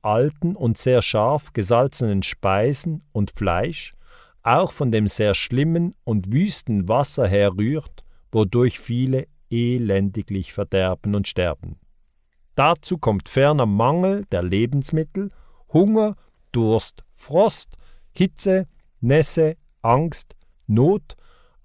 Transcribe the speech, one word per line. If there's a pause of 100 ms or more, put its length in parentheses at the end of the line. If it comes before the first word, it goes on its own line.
alten
und
sehr
scharf
gesalzenen
Speisen
und
Fleisch, (520)
auch
von
dem
sehr
schlimmen
und
wüsten
Wasser
herrührt, (280)
wodurch
viele (220)
elendiglich
verderben
und
sterben. (760)
Dazu
kommt
ferner
Mangel
der
Lebensmittel, (380)
Hunger, (340)
Durst, (120)
Frost, (380)
Hitze, (340)
Nässe, (240)
Angst, (320)
Not, (500)